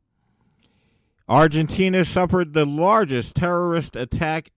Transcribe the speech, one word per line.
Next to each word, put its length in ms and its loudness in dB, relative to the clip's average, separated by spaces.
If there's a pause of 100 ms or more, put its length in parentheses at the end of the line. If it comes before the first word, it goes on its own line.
(1300)
Argentina 760 2
suffered 480 0
the 140 2
largest 720 0
terrorist 580 -2
attack 600 -6